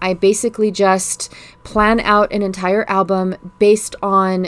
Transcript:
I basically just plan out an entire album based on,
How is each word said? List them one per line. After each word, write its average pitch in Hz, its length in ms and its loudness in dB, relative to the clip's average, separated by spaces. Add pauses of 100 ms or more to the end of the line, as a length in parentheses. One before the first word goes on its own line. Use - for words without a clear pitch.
I 185 120 -4
basically 208 580 0
just 190 580 0 (360)
plan 214 340 2
out 208 320 2
an 208 100 -4
entire 190 480 -2
album 185 460 0 (240)
based 214 420 2
on, 190 460 0